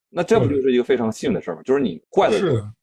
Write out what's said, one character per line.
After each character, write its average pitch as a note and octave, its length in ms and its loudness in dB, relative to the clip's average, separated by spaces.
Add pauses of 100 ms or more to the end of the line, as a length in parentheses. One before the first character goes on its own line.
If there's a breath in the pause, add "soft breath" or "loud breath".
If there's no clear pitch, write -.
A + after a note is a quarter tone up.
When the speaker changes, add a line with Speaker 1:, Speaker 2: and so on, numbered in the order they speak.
Speaker 1:
那 E3+ 140 -6
这 A3 180 2
不 A#2+ 80 2
就 C#3+ 120 0
是 C3 120 2
一 B2 40 4
个 A#2+ 60 4
非 C3 140 2
常 A2+ 160 -2
幸 D3+ 180 -6
运 G3+ 40 0
的 E3 60 -4
事 - 100 -10
儿 E2+ 40 -6
吗？ D#2 80 -16
Speaker 2:
对。 - 60 -12
Speaker 1:
就 C3 60 4
是 C#3+ 60 0
你 - 300 -4
坏 - 200 2
的 G#3 80 0
时 F#3+ 80 -2
候， C#3+ 100 0
Speaker 2:
是 G#2+ 60 -2
的。 G#2 100 -14 (100)